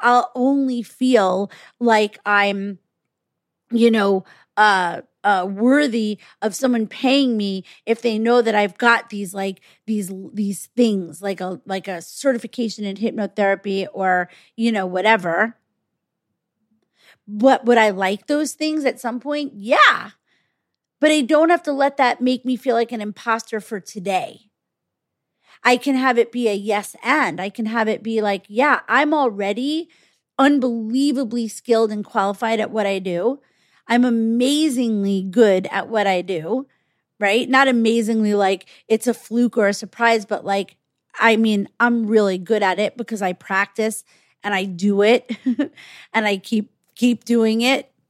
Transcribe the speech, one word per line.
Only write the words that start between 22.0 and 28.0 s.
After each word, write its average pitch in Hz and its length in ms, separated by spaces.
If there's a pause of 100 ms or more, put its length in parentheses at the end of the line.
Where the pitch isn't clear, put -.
make 254 240
me 254 100
feel 247 180
like 233 200
an 214 80
imposter 220 580
for 202 200
today. 185 720 (1120)
I 247 140
can 262 200
have 254 220
it 233 140
be 240 160
a 208 60
yes 202 500
and. 220 380
I 202 80
can 220 160
have 220 240
it 214 120